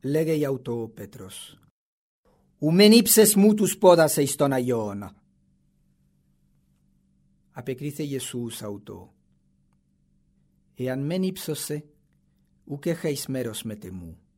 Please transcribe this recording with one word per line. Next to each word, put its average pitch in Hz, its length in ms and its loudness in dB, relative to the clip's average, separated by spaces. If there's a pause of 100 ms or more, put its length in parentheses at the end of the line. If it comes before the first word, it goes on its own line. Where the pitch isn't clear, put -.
Λέγει 151 440 0
αουτό 120 360 -4
ο 113 80 -8
Πέτρος, - 680 -16 (960)
"Ου 151 140 0
μεν 202 200 8
ύψες 220 440 6
μου 202 180 6
τους 208 240 -2
πόδας 165 400 6
εἰς 143 180 0
τον 143 160 2
Αγιώνα;" 113 640 -4 (2250)
Απεκρίθε 139 520 -8
Ιησούς 127 580 -8
αουτό, 101 520 -12 (1600)
"Εάν 127 300 -4
μεν 180 180 -2
ύψωσε, 156 600 -6 (760)
ουκ 143 220 -10
έχεις 160 420 -4
μέρος 120 360 -6
μετ' 107 220 -10
εμού". 87 320 -14 (200)